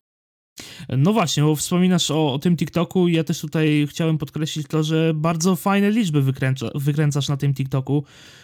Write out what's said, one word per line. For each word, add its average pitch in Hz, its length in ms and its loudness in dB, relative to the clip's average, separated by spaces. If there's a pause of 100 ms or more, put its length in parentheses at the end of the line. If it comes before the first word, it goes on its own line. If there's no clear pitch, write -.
(960)
No 160 160 4
właśnie, 165 300 0
bo 151 120 4
wspominasz 180 560 0
o, 151 220 2
o 139 60 -2
tym 175 180 2
TikToku 170 500 0
i 175 60 2
ja 160 100 2
też - 180 -4
tutaj 151 480 0
chciałem 160 280 -2
podkreślić 151 500 -6
to, 156 160 0
że 160 320 2
bardzo 165 400 0
fajne 202 360 2
liczby 180 300 2
wykręca-, 131 540 0
wykręcasz 147 540 0
na 143 80 -2
tym 139 160 0
TikToku. 135 500 -2 (400)